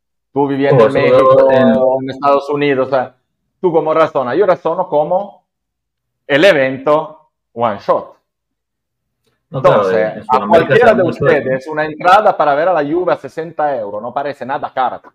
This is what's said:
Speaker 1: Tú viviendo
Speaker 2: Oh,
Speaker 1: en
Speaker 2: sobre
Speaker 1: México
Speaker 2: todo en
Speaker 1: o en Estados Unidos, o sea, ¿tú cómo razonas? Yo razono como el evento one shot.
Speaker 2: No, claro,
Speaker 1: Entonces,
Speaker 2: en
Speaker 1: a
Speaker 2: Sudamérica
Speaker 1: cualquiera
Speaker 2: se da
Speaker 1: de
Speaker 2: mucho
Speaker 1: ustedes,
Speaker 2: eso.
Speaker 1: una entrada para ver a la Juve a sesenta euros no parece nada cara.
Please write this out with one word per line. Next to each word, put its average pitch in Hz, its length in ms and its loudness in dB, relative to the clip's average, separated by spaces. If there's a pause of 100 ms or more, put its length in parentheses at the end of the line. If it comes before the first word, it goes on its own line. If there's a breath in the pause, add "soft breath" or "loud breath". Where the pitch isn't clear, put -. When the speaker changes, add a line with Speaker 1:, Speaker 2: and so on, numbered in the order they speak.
(320)
Speaker 1:
Tú 139 140 0
viviendo 135 380 2
Speaker 2:
Oh, - 20 4
Speaker 1:
en 107 60 0
Speaker 2:
sobre 139 180 2
Speaker 1:
México 131 260 4
Speaker 2:
todo 135 140 4
en 127 260 4
Speaker 1:
o 131 260 0
en 135 80 -10
Estados 139 400 0
Unidos, 143 360 0
o 107 40 -8
sea, 127 260 -4 (440)
¿tú 180 120 -2
cómo 156 200 0
razonas? 147 440 0
Yo 196 100 2
razono 175 420 -2
como 175 560 -4 (840)
el 147 180 2
evento 147 840 0 (220)
one 113 280 -4
shot. - 360 -4 (1300)
Speaker 2:
No, 135 100 -8
claro, 151 180 4 (100)
Speaker 1:
Entonces, 110 260 0
Speaker 2:
en 107 60 -14
Speaker 1:
a - 20 -16
Speaker 2:
Sudamérica 127 260 -2
Speaker 1:
cualquiera - 300 2
Speaker 2:
se 240 60 4
da 226 100 6
Speaker 1:
de 190 80 0
Speaker 2:
mucho 165 220 -4
Speaker 1:
ustedes, 131 380 0
Speaker 2:
eso. 156 100 -12
Speaker 1:
una 151 120 -4
entrada 180 520 2
para 147 180 0
ver 156 140 0
a 185 40 0
la 156 160 0
Juve 170 240 -2
a 143 40 -2
sesenta 147 600 -6
euros 104 240 -8
no 120 140 -10
parece 139 320 -8
nada 135 260 -8
cara. 117 300 -4 (120)